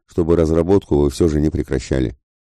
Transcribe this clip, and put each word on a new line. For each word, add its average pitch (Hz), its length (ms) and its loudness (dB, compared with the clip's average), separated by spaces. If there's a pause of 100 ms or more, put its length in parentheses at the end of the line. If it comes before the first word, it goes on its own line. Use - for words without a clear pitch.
чтобы 85 300 0
разработку 82 600 0
вы 71 140 2
все 85 180 0
же 76 120 0
не 76 100 0
прекращали. 65 680 -4 (380)